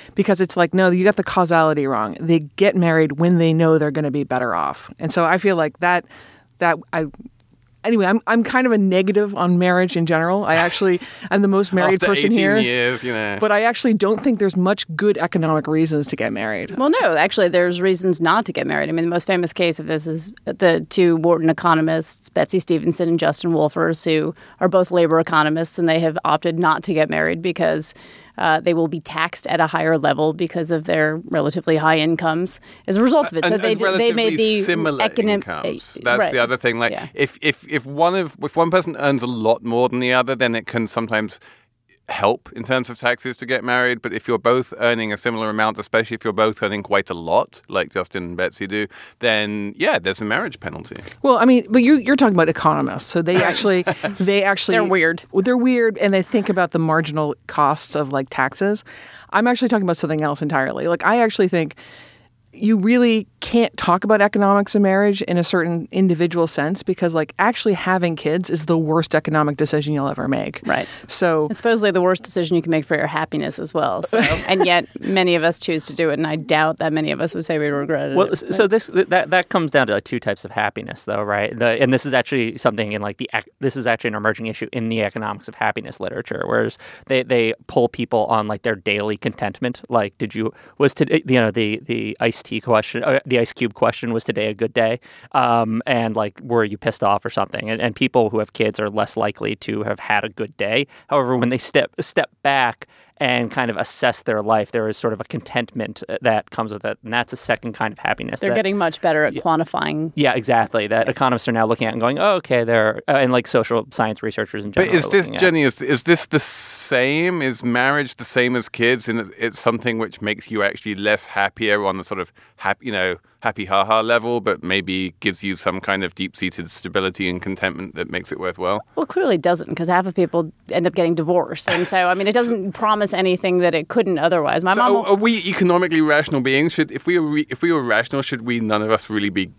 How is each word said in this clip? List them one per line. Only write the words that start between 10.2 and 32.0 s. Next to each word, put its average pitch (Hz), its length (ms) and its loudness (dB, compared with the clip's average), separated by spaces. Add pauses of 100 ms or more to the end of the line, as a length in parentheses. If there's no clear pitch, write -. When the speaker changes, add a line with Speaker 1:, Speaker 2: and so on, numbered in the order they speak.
Speaker 1:
I 160 100 2
actually, 175 460 2 (140)
Speaker 2:
<laughs> - 160 -16
Speaker 1:
I'm 202 120 4
the 202 60 4
most 196 240 2
married 190 220 2
Speaker 2:
After 185 120 0
Speaker 1:
person 196 200 2
Speaker 2:
eighteen 220 120 4
Speaker 1:
here. 196 200 4
Speaker 2:
years, 123 440 0
you 123 100 -4
know. 104 280 -2
Speaker 1:
But 214 100 2
I 208 120 2
actually 233 320 2
don't 208 280 0
think 233 160 0
there's 196 180 0
much 190 380 0
good 202 240 0
economic 160 480 0
reasons 156 420 0
to 135 80 -6
get 110 160 -2
married. 107 440 -6
Speaker 3:
Well, 277 140 2 (100)
no, 175 160 2
actually, 180 320 2
there's 175 320 2
reasons 180 400 0
not 175 260 2
to 180 60 -4
get - 140 -4
married. 147 220 -2
I 160 40 -6
mean, 165 120 -2
the 170 60 -2
most 175 160 -2
famous 180 260 0
case 170 280 0
of 156 60 -10
this 156 200 -4
is 160 260 -6 (120)
the 165 460 2
two 175 260 4
Wharton 165 340 2
economists, 160 800 0
Betsy - 320 0
Stevenson 165 480 0
and 165 100 0
Justin 165 340 0
Wolfers, 160 520 0
who 156 300 0 (260)
are 185 80 2
both 180 220 2
labor 165 280 4
economists, 160 600 0
and 170 100 2
they 160 100 2
have 165 260 0
opted 160 340 0
not 160 260 2
to 196 100 -4
get 156 160 2
married 160 320 0
because, 160 520 -2 (440)
uh, 160 220 2
they 175 120 0
will 165 160 2
be 160 120 -6
taxed 160 480 -6
at 165 120 0
a 160 60 6
higher 160 320 0
level 147 340 0
because 165 380 -4
of 156 140 -2
their 156 360 0 (120)
relatively 160 440 0
high 156 220 4
incomes 165 640 -2 (260)